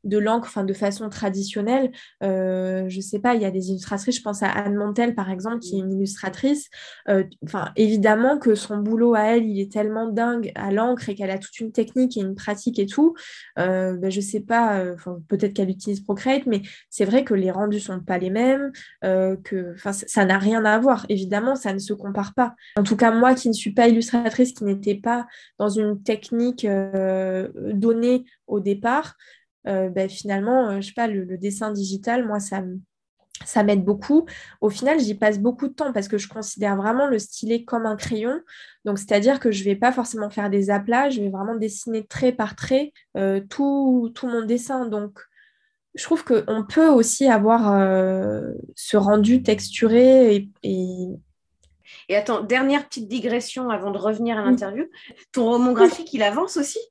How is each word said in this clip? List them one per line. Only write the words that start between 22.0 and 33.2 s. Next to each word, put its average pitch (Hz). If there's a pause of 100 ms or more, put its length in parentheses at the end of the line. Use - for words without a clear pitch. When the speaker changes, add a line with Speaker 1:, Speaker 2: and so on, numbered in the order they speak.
Speaker 1:
pas. 240 (220)
En 208
tout 202
cas, 226
moi 247
qui 254
ne 226
suis 208
pas 233
illustratrice, 233
qui 220
n'étais 202
pas 233 (320)
dans 208
une 208
technique, 233
euh, 190 (240)
donnée 233 (200)
au 208
départ, 214 (500)
euh, 190
ben, 190
finalement, 208
euh, 196
je 196
sais -
pas, 233
le, 196
le 180
dessin 202
digital, 202
moi, 208
ça 202
m-, 185 (680)